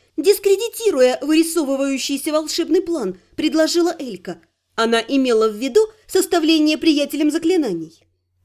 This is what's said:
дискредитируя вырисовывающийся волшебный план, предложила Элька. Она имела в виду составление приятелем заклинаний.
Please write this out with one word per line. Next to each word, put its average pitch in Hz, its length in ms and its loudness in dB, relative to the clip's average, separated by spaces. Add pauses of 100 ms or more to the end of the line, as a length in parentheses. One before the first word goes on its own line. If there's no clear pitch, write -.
(160)
дискредитируя 392 1040 2
вырисовывающийся 277 1120 -2
волшебный 311 480 -2
план, 311 380 -6 (180)
предложила 320 600 0
Элька. 196 400 -12 (380)
Она 226 240 2
имела 226 480 2
в 208 60 -8
виду 262 260 2 (260)
составление 320 720 2
приятелем 294 520 0
заклинаний. 294 720 -2 (440)